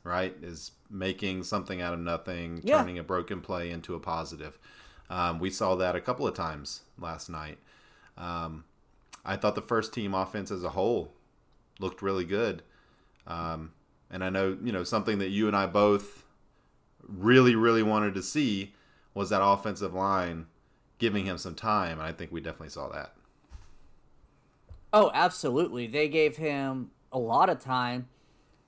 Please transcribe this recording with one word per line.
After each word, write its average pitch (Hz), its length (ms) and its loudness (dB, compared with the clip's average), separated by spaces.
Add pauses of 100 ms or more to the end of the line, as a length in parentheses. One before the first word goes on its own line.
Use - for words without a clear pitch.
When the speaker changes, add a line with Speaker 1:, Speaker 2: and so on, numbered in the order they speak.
Speaker 1:
right? 92 380 -2
Is 82 300 -14 (180)
making 95 540 -4
something 95 380 -4
out 87 140 -4
of 85 40 -6
nothing, 85 640 -6
Speaker 2:
Yeah. 277 140 4
Speaker 1:
turning 90 220 0
a 82 40 -8
broken 90 380 -4
play 87 300 -6
into 85 240 -8
a 80 40 -8
positive. 80 580 -8 (520)
Um, 87 300 -2
we 92 100 -2
saw 92 260 2
that 90 200 0
a 87 60 -2
couple 127 260 -2
of - 80 -2
times 78 460 -8 (160)
last 82 300 -10
night. 78 300 -12 (600)
Um, 82 480 -8 (600)
I 98 100 -2
thought 104 200 0
the 104 60 -4
first 110 320 -2
team 101 200 -4
offense 95 380 -4
as 90 120 -4
a 87 60 -4
whole 87 420 0 (680)
looked 95 240 -4
really 95 220 0
good. 98 360 -2 (640)
Um, 82 480 -6 (380)
and 92 120 -6
I 92 60 0
know, 95 340 2
you 120 80 -2
know, 90 120 -2
something 107 340 0
that 98 120 0
you 104 180 2
and 101 100 2
I 98 80 4
both 101 580 2 (840)
really, 117 460 8
really 113 280 6
wanted 107 320 4
to 95 60 0
see 104 520 -2 (400)
was 98 160 -2
that 98 120 4
offensive 98 520 2
line 92 520 0 (520)
giving 104 280 0
him 90 120 -2
some 85 180 -10
time, 92 440 0
and 78 80 -6
I 82 40 -6
think 82 220 -12
we 82 80 -6
definitely 78 280 -10
saw 71 200 -10
that. 73 240 -10 (1800)
Speaker 2:
Oh, 208 220 8
absolutely. 143 720 2
They 147 200 0
gave 151 300 4
him 139 540 -2 (200)
a 131 80 -2
lot 120 300 4
of 160 100 0
time. 123 480 -2 (600)